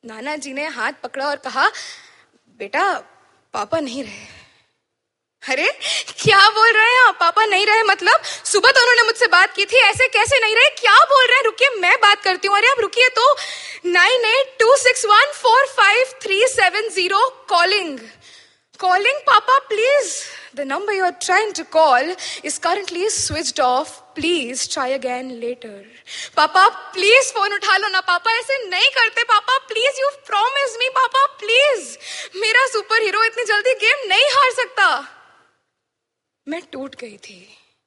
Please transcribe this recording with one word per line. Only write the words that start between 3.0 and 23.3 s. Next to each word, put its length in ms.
पापा 260
नहीं 240
रहे।" 220
"अरे, 220
क्या 300
बोल 220
रहे 220
हैं 80
आप? 180
पापा 260
नहीं 200
रहे 180
मतलब? 400
सुबह 480
तो 80
उन्होंने 220
मुझसे 260
बात 280
की 100
थी, 100
ऐसे 320
कैसे 320
नहीं 160
रहे? 140
क्या 260
बोल 320
रहे 100
हैं? 60
रुकिए, 260
मैं 320
बात 220
करती 240
हूँ।" 100
अरे, 100
आप 120
रुकिए 300
तो। 280
नाइन 400
एट 340
टू 160
सिक्स 300
वन 200
फ़ोर 400
फ़ाइव 400
थ्री 260
सेवन 420
ज़ीरो 640
calling। 460
Calling, 320
पापा, 380
please। 420
The 160
number 240
you 160
are 180
trying 300
to 60
call 400
is 140
currently 500
switched 500